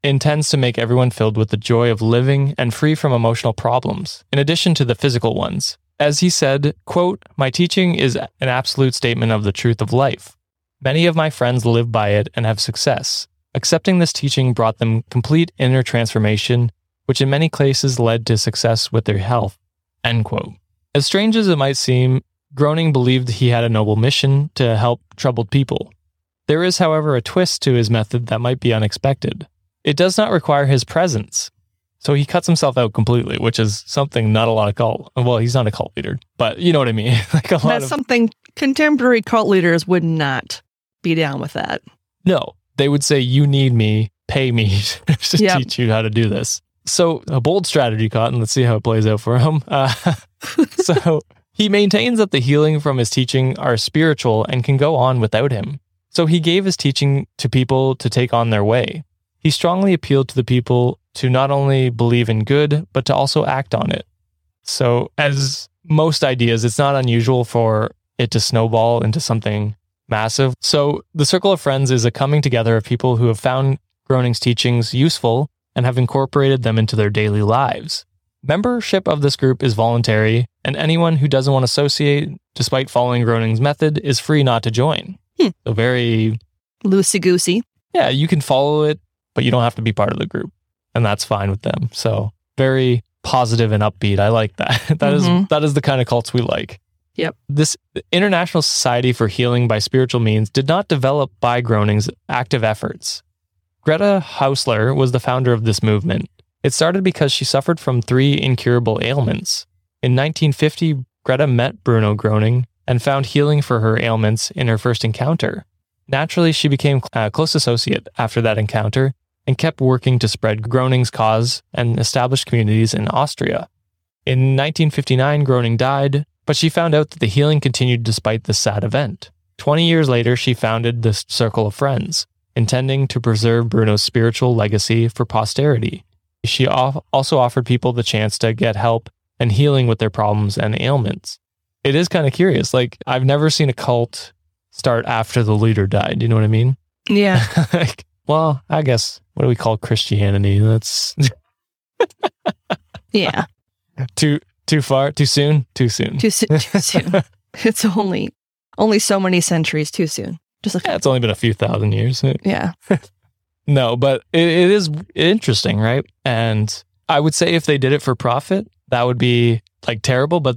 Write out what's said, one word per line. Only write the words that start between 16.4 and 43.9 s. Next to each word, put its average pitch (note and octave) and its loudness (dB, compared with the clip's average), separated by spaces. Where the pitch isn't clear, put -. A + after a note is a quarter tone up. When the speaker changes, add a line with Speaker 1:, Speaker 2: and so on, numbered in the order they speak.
Speaker 1:
which C3+ -2
in C3+ 0
many D3+ 0
cases C3+ 0
led A#2 0
to A2+ 2
success A2+ -2
with A2+ 0
their G2+ 0
health," G2+ -2
end A#2 0
quote. - -8
As C#3+ 2
strange G#3+ 2
as G#3+ 2
it E3+ 2
might C#3 0
seem, B2+ 2
Groening D3+ 2
believed B2+ 2
he A#2+ 0
had A#2 2
a A#2 0
noble G#2+ 2
mission C#3 2
to A#2 2
help A#2+ 0
troubled A#2 -2
people. - -2
There D#3 2
is, F3+ 0
however, D#3 0
a A#2+ 0
twist - -2
to C3+ 2
his A#2 2
method A#2 -2
that A2+ -2
might B2 -2
be A#2 0
unexpected. - -2
It D3 0
does F#3 2
not G#3+ 0
require D3 2
his C3+ 2
presence. D#3 -2
So - -2
he C#3+ 2
cuts - -2
himself D3+ 2
out A#2 0
completely, A#2 0
which A2+ -2
is G#2+ -2
something B2 -2
not A2 4
a A2+ 0
lot G#2+ 2
of G#2 -4
cult, - -4
well, B2 2
he's A#2+ 0
not A#2+ 2
a G#2 0
cult - -6
leader, - -6
but A#2 -2
you F3 4
know D3+ 4
what B2+ 2
I A#2 0
mean? A2+ 0
<laughs> - -6
Like, - 0
a F#3 4
lot C#3+ -2
Speaker 2:
That's A#3 0
Speaker 1:
of C3 -8
Speaker 2:
something B3+ 0
contemporary C4+ 2
cult A3 0
leaders F3 2
would F3+ 2
not D3+ -4
be E3+ -2
down C#3+ -4
with - -10
that. - -6
Speaker 1:
No, F3 0
they C#3 2
would C#3+ 0
say, C#3+ 2
"You C3 2
need C#3 2
me, G#2+ 2